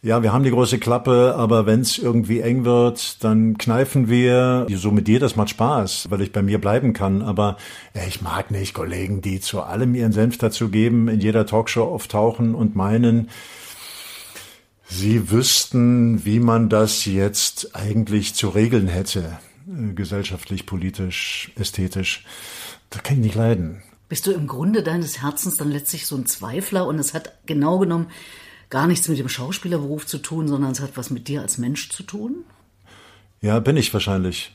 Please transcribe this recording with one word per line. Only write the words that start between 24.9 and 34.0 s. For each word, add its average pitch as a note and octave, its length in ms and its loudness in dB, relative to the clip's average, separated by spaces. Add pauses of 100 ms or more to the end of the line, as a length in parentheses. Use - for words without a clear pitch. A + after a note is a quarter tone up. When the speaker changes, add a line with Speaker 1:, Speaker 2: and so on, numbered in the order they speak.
Speaker 2:
Herzens D3 360 -4
dann D3 120 -2
letztlich C#3+ 360 -6
so C#3+ 100 -6
ein B2+ 80 -4
Zweifler F3+ 600 -4
und D3+ 120 -2
es C#3 160 -4
hat - 180 -8 (120)
genau D#3 340 0
genommen E3+ 280 0 (640)
gar C3+ 160 0
nichts F3 220 2
mit D3 100 0
dem B2+ 100 -6
Schauspielerberuf D3 800 -6
zu D3+ 120 -8
tun, D#3+ 300 -4
sondern C#3 240 0
es C3 80 -6
hat C#3 140 -8
was B2 160 -10
mit A#2+ 180 -8
dir C#3+ 140 -4
als - 160 -6
Mensch B2 320 -6
zu - 120 -10
tun? A#3+ 420 -10 (960)
Speaker 1:
Ja, G#2+ 180 2
bin C#3+ 160 2
ich B2 160 0
wahrscheinlich. F#2+ 640 -2